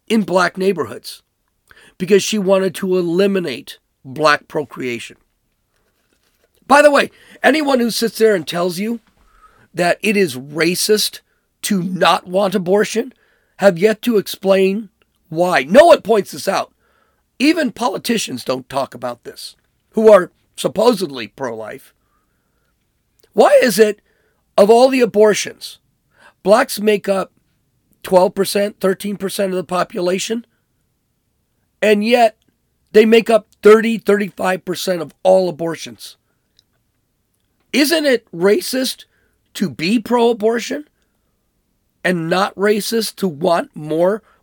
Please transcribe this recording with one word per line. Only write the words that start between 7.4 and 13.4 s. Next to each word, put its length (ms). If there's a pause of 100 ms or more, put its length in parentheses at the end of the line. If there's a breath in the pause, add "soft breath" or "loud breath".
anyone 380
who 100
sits 300
there 160
and 120
tells 300
you 220 (720 soft breath)
that 280
it 140
is 200
racist 840 (420)
to 180
not 460
want 260
abortion 580 (460)